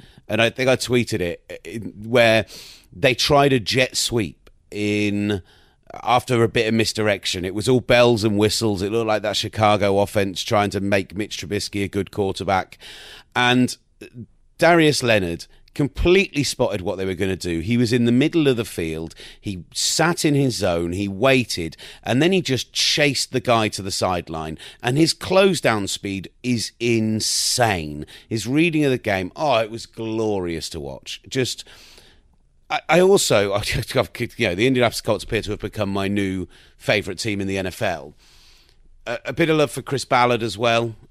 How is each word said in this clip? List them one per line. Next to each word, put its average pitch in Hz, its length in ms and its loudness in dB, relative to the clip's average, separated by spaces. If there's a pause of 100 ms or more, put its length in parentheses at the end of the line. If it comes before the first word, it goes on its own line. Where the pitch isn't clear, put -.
(280)
and 110 140 0
I 117 80 4
think 127 180 -4
I 131 80 4
tweeted 117 460 0
it, 87 420 -8
in, 95 300 -12 (100)
where 113 440 4 (440)
they 123 220 0
tried 143 400 4
a 127 60 4
jet 113 360 -2
sweep - 540 -4 (220)
in 104 720 -2 (600)
after 120 400 2
a 90 60 2
bit 113 180 0
of 113 60 0
misdirection. 104 720 0
It 95 100 -6
was 107 140 -2
all 127 100 4
bells 120 460 4
and 104 120 0
whistles. 104 440 0
It 101 100 -4
looked 113 160 -2
like 107 140 0
that 101 160 -4
Chicago 101 640 2
offense 98 420 -2
trying 104 300 0
to 101 100 -4
make 98 340 -2
Mitch 101 220 -8
Trubisky 101 440 -6
a 98 60 -2
good 98 240 -4
quarterback. 95 640 -2 (560)
And 123 440 2 (800)
Darius 165 440 4
Leonard 98 440 0 (280)
completely 170 720 2
spotted 107 380 -2
what 92 160 -4
they 95 80 -4
were 95 80 -2
gonna 92 240 -2
do. 85 220 -4
He 113 180 0
was 120 160 2
in 120 100 2
the 120 80 4
middle 151 380 2
of 120 80 4
the 113 80 -2
field. 80 500 -8 (240)
He 95 240 -8 (100)
sat - 520 0
in 147 100 2
his 131 200 2
zone. 87 360 -2
He 98 160 -4
waited. 98 720 0 (260)
And 120 180 0
then 180 120 4
he 185 80 2
just - 320 -4
chased - 580 0
the 131 80 -2
guy 113 300 2
to - 120 -8
the 95 80 -8
sideline. 82 680 -4 (240)
And 123 140 0
his 160 160 4
close 190 480 2
down 107 260 0
speed 98 420 -6 (140)
is 120 380 -2
insane. 110 1200 0 (220)
His 104 180 -6
reading 151 380 0
of 135 80 2
the 123 60 0
game, 95 400 -4
oh, 135 220 2
it 110 120 -2
was 113 140 -12
glorious 107 840 -4
to 80 100 -12
watch. 67 500 -12
Just, 127 340 -4 (1080)
I, 147 180 -2
I 165 100 6
also, 127 540 4
<laughs> - 0 -
I've, 104 160 -2 (640)
you 113 120 0
know, 87 80 -2
the 107 100 2
Indianapolis 123 360 2
Colts 104 220 -2
appear 104 200 -4
to 101 80 -8
have 98 80 -8
become 98 340 -4
my 98 140 0
new 95 400 -2 (280)
favourite 101 440 -2
team 101 200 -4
in 98 60 -4
the 95 140 -2
N 92 80 -2
F 90 160 -8
L. 76 320 -4 (920)
A, 117 200 -6
a 131 80 -8
bit 160 160 0
of 160 80 2
love 147 120 2
for - 140 -10
Chris - 220 -6
Ballard 123 360 4
as 104 160 -6
well, 117 380 0 (160)